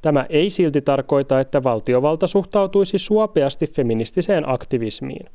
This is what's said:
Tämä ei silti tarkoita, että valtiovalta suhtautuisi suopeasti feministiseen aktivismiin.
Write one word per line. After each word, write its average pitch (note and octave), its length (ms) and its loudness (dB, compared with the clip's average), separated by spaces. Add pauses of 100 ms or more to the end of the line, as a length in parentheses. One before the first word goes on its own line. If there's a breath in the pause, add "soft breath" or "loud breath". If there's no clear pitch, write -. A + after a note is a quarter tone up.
Tämä D3 260 2
ei E3 220 2
silti D3 300 2
tarkoita, C3+ 600 0
että C3+ 220 -2
valtiovalta B2+ 640 0
suhtautuisi G3 720 0
suopeasti F#3 680 0
feministiseen C3+ 840 -2
aktivismiin. B2+ 880 -4